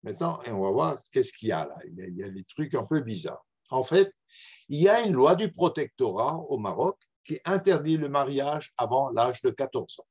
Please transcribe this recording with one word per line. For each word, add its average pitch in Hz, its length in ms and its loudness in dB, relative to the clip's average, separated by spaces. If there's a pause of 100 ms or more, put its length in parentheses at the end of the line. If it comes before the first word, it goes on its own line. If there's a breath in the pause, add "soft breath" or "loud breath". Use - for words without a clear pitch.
Maintenant, 107 400 -6
et 120 80 -8
on 98 120 -2
va 98 80 0
voir 151 300 0 (100)
qu'est-ce - 220 0
qu'il 110 160 -6
y - 20 0
a 80 140 -2
là. - 100 -14 (100)
Il 82 120 -18
y 92 40 -14
a, 95 40 -12
il 90 100 -12
y 95 80 -10
a 101 60 -10
des 95 160 -14
trucs 147 300 -8
un 117 100 -2
peu 156 160 0
bizarres. 107 440 -8 (240)
En 127 140 -2
fait, - 300 4 (560 loud breath)
il 147 100 -4
y 180 80 6
a 226 140 6
une 214 100 0
loi 139 240 6
du 196 160 -2
protectorat 131 880 0 (100)
au 143 100 -2
Maroc 107 400 -2 (280)
qui - 180 -8
interdit 170 540 2
le 147 100 -2
mariage 143 720 -2
avant 127 340 0
l'âge 120 300 2
de 127 80 2
quatorze - 500 -4
ans. - 120 -20